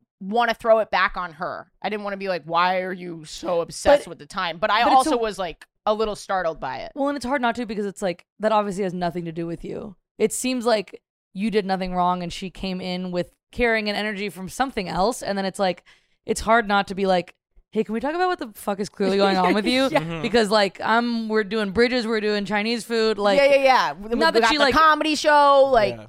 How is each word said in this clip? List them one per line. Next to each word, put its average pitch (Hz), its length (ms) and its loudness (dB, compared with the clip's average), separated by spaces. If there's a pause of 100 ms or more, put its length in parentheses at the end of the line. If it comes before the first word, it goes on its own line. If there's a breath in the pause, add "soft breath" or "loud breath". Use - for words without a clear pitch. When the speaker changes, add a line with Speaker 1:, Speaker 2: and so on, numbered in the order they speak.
(200)
Speaker 1:
wanna 226 320 0
throw 220 280 2
it 208 100 -2
back 190 260 0
on 180 180 -8
her. 147 460 -10
I 190 80 -4
didn't 208 160 -6
wanna 202 140 -8
be 196 100 -6
like, 170 160 -2
"Why 175 380 2
are 185 100 -6
you 175 320 -12
so 170 380 -4
obsessed 277 420 2
Speaker 2:
But - 40 -16
Speaker 1:
with 156 100 -14
the 147 80 -20
time?" 175 320 -6
But - 120 0
I 214 120 4
Speaker 2:
but 240 60 4
it's 262 80 6
Speaker 1:
also 262 180 4
Speaker 2:
a 240 40 2
Speaker 1:
was, 214 200 -4
like, 175 260 -8 (220)
a 214 80 4
little 214 200 -2
startled 180 460 -4
by 131 200 -8
it. 85 140 -12
Speaker 2:
Well, 277 140 -2
and 285 80 -4
it's - 80 -10
hard 254 160 -2
not 233 140 0
to 240 100 -6
because 202 220 -6
it's 196 160 -10
like, 175 240 -4 (140)
that 214 120 0
obviously 208 320 0
has 180 80 -4
nothing 175 320 -4
to 165 80 -10
do 170 140 -8
with 170 180 -10
you. - 320 -12 (220)
It 214 120 2
seems 254 360 -4
like 220 340 -2 (320)
you 196 180 -4
did 202 140 0
nothing 185 300 -4
wrong 180 280 0
and 175 80 -8
she 185 200 -10
came 185 320 -8
in 185 280 -6
with 175 220 -4 (200)
carrying 226 360 0
an 208 80 -4
energy 208 320 -4
from 185 220 -12
something 240 360 -4
else. 180 360 -2
And 196 160 -4
then 190 80 -2
it's 185 120 -6
like, 185 240 -2 (440 soft breath)
it's - 160 -4
hard 220 260 2
not 202 200 2
to 196 60 -8
be 196 120 -2
like, 180 280 0 (380)
"Hey, 214 120 0
can 214 100 -10
we 233 60 -4
talk 285 140 -4
about 359 120 0
what 359 140 -2
the 247 140 -12
fuck 202 260 -6
is - 100 -6
clearly 190 260 -2
going 196 220 2
on 185 160 4
with 208 100 0
you?" 254 240 2
Speaker 1:
<laughs> - 20 -6
Yeah. 190 100 2
Speaker 3:
Mm-hmm. 165 220 -6
Speaker 2:
Because, 214 280 2
like, 202 320 0
I'm, 226 480 0
we're 220 140 0
doing 202 260 -4
bridges, 233 360 2
we're 220 140 -2
doing 208 240 -2
Chinese 214 400 -2
food, 220 320 0
like, 202 220 2
Speaker 1:
Yeah, 277 160 6
yeah, 277 80 4
yeah. 226 320 4
We, 202 220 -12
Speaker 2:
not 320 180 4
Speaker 1:
we - 60 4
Speaker 2:
that - 20 -
Speaker 1:
got 226 80 4
Speaker 2:
she, 214 80 2
Speaker 1:
the - 60 4
Speaker 2:
like, 262 100 4
Speaker 1:
comedy 311 400 4
show, 285 580 6
like, 208 240 4
Speaker 3:
Yeah. 107 120 -18